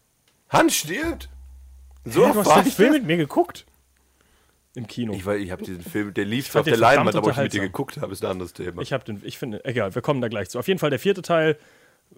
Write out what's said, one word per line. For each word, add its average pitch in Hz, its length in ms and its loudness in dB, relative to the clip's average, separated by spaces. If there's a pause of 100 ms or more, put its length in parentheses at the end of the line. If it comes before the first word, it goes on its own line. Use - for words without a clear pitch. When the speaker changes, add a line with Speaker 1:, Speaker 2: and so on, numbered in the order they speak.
(500)
Speaker 1:
Han 320 200 4
stirbt? 262 580 -6 (760)
So 123 220 0
Speaker 2:
Hä, - 60 6
du 208 60 2
hast 202 80 2
Speaker 1:
erfahren 151 180 8
Speaker 2:
den 269 80 2
Film 220 200 6
Speaker 1:
das? 311 60 4
Speaker 2:
mit 220 100 -6
mir 170 80 2
geguckt? - 500 0 (1080)
Im 113 120 -10
Kino. 113 260 -6
Speaker 1:
Ich, 95 140 -8
weil 104 160 0
ich 90 80 -8
hab 90 120 -8
diesen 92 200 -10
Film, 104 320 -6
der 104 100 0
lief 117 220 -4
Speaker 2:
Ich - 60 -12
fand 151 80 2
Speaker 1:
auf - 40 4
der 151 120 2
Speaker 2:
den - 20 4
verdammt 120 180 8
Speaker 1:
Leinwand, 151 200 2
aber 104 100 0
ob 143 60 2
ich - 40 -4
mit 131 160 -2
dir 104 60 0
Speaker 2:
unterhaltsam. 98 140 -4
Speaker 1:
geguckt - 280 -6
habe, 92 140 -8
ist 101 100 -10
ein 104 60 -2
anderes 92 240 -8
Thema. 87 260 -10
Speaker 2:
Ich - 140 -10
hab 123 100 -6
den, 101 180 -12
ich 104 140 -14
finde, 110 300 -10
egal, 113 280 -2
wir 123 60 -6
kommen 135 220 -2
da 117 60 -2
gleich 104 200 -6
zu. 120 100 -8
Auf 123 80 -6
jeden 190 140 -2
Fall 156 80 0
der 131 100 -2
vierte 196 220 -2
Teil, 160 380 0 (600)